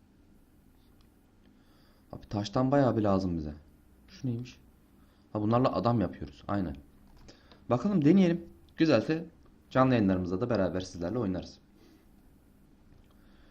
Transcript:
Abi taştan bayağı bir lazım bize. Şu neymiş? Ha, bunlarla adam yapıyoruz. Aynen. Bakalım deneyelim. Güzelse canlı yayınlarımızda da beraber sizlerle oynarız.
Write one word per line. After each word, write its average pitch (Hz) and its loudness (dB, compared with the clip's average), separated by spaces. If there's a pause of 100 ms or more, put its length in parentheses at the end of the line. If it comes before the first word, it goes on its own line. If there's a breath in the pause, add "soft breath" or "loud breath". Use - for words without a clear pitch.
(2000 soft breath)
Abi - -18
taştan 127 -2
bayağı 135 4
bir 110 2
lazım 95 0
bize. 76 -8 (540)
Şu - -12
neymiş? 123 -8 (720 soft breath)
Ha, 107 -4
bunlarla 120 2
adam 113 0
yapıyoruz. - -6
Aynen. 92 -4 (960 loud breath)
Bakalım 160 2
deneyelim. 170 4 (320)
Güzelse 160 2 (440)
canlı 131 2
yayınlarımızda 92 0
da 120 -2
beraber 92 -2
sizlerle 92 -6
oynarız. 92 -6 (1900 soft breath)